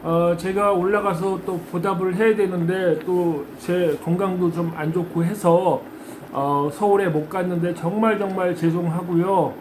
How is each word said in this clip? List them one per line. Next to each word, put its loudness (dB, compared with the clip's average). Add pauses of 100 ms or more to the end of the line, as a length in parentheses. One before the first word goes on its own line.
어, 2
제가 0
올라가서 0
또 -4 (120)
보답을 -2
해야 4
되는데 2
또 0 (140)
제 0
건강도 0
좀 -2
안 -4
좋고 -2
해서, 2 (500)
어, 0
서울에 4
못 -2
갔는데 -2
정말, 0
정말 -2
죄송하고요. 0